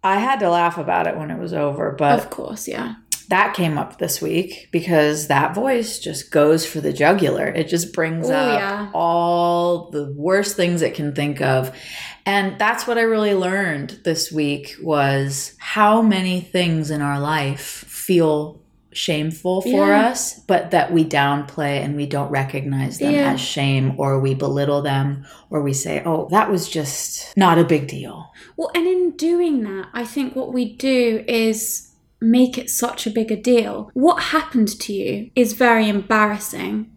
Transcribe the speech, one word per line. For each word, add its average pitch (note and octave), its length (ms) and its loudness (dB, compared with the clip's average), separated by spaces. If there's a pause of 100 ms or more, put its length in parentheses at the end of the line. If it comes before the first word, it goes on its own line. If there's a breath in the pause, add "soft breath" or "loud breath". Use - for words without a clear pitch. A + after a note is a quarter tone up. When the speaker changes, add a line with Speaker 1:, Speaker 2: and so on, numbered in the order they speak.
Speaker 1:
I F#3+ 160 2
had B3 220 0
to F#3 100 2
laugh E3+ 280 2
about E3 280 0
it E3 100 -2
when D#3 140 -8
it D#3 80 -8
was F3 140 -8
over, D3 400 -2
but C#3+ 260 2
Speaker 2:
Of - 120 -6
course, - 360 -10
yeah. A#3 280 -8 (340)
Speaker 1:
that G3 260 2
came E3 240 0
up - 200 -6
this - 240 -4
week E3 500 -4
because D3+ 560 2
that D3+ 260 2
voice A#3+ 440 -2
just D#3 320 -10
goes D#3+ 360 4
for D#3 140 -6
the D3 120 -2
jugular. D3+ 540 2
It D#3+ 220 -2
just E3+ 240 -2
brings E3 360 -2
Speaker 2:
Ooh, C4 40 0
Speaker 1:
up C4 280 2
Speaker 2:
yeah. G3+ 340 -4
Speaker 1:
all E3+ 960 2
the C#3+ 260 -6
worst F#3+ 400 0
things F3 260 2
it - 120 0
can D3 200 -4
think C#3+ 280 -4
of. C3 320 0 (520 loud breath)
And G3 320 0
that's A#3 280 0
what A#3+ 120 0
I A#3 40 2
really G#3+ 320 2
learned F3+ 720 -2
this D#3+ 280 -2
week C#3+ 500 -4
was C#3 760 0
how G#3+ 420 4
many F#3 400 2
things E3 500 -2
in D3 120 -2
our C#3+ 180 -2
life C#3+ 400 -2 (280)
feel D#3 720 0 (340)
shameful D#3+ 680 -2
for A#3+ 60 -4 (200)
Speaker 2:
Yeah. G#3+ 200 6
Speaker 1:
us, - 380 -6
but E3+ 240 2
that F3 220 2
we D#3+ 120 4
downplay C#3+ 800 0
and C#3+ 120 -4
we C#3+ 100 -4
don't C#3+ 240 -4
recognize C3+ 680 -4
them C#4+ 160 0
Speaker 2:
Yeah. C#4 200 2
Speaker 1:
as - 60 -4
shame, C3+ 580 0
or C3+ 220 0
we C3+ 140 0
belittle C#3+ 480 0
them, C#3 420 -2 (260 loud breath)
or D3+ 120 -2
we C#3 100 0
say, D3 340 -4
"Oh, D#3+ 240 -2
that G#3 200 2
was F3 180 -2
just - 680 -8
not F3 220 6
a E3+ 60 6
big D3 240 2
deal." - 440 -14 (240 loud breath)
Speaker 2:
Well, D#4+ 180 -6
and F4 120 2
in F4+ 260 2
doing E4 520 0
that, F#3+ 280 -8
I A#3+ 120 -6
think B3+ 320 -6
what B3+ 160 -6
we B3 120 0 (120)
do B3 520 2
is A3+ 600 -2 (320)
make B3 360 4
it - 140 -8
such - 360 -4
a A3 40 -2
bigger A3 260 -2
deal. G#3+ 580 2
What D4+ 280 4 (140)
happened - 440 0
to - 120 -8
you G3+ 440 -4
is A3+ 160 4
very A3+ 360 4
embarrassing. G#3 960 -2 (100)